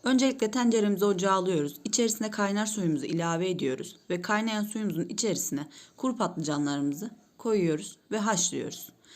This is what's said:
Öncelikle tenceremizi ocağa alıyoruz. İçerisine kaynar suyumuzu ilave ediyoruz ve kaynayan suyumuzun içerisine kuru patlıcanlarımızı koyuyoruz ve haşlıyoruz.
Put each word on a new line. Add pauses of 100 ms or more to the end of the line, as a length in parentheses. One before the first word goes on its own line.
Öncelikle
tenceremizi
ocağa
alıyoruz.
İçerisine
kaynar
suyumuzu
ilave
ediyoruz (120)
ve
kaynayan
suyumuzun
içerisine (300)
kuru
patlıcanlarımızı (260)
koyuyoruz (140)
ve
haşlıyoruz. (260)